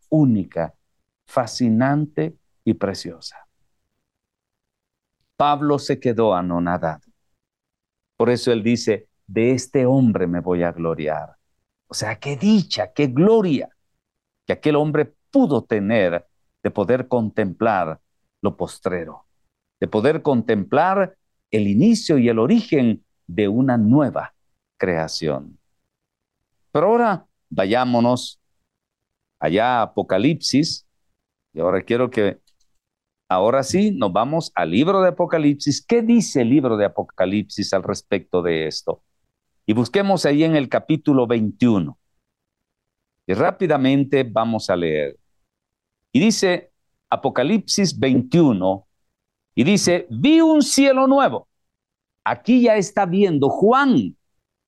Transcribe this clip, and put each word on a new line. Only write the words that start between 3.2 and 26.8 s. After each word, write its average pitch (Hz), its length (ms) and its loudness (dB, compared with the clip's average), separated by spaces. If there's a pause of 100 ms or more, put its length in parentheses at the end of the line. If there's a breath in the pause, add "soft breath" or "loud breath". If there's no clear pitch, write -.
Pablo 147 420 0
se 131 220 -4
quedó 110 340 0
anonadado. 87 720 -4 (1120)
Por 117 140 0
eso 123 200 0
él 113 120 0
dice, 113 460 -2 (180)
"De 113 260 0
este 127 340 -2
hombre 117 400 2
me 87 140 -4
voy 87 220 -2
a 87 100 -2
gloriar". 78 640 -6 (500)
O - 80 -18
sea, - 240 -8
qué 143 180 -10
dicha, 190 560 0
qué 147 140 0
gloria 175 640 0 (760)
que 92 80 -4
aquel 147 220 0
hombre 151 380 -2 (160)
pudo 143 340 2
tener 101 640 0 (360)
de 104 80 -4
poder 120 380 -2
contemplar 104 920 -2 (400)
lo 98 160 -4
postrero, 85 680 -8 (540)
de - 60 -2
poder 139 360 0
contemplar 147 920 0 (340)
el 107 180 -2
inicio 156 500 2
y 120 100 2
el 113 100 0
origen 135 640 0 (220)
de 98 220 -2
una 123 280 0
nueva 110 580 0 (440)
creación. 80 800 -6 (1120)
Pero 156 140 0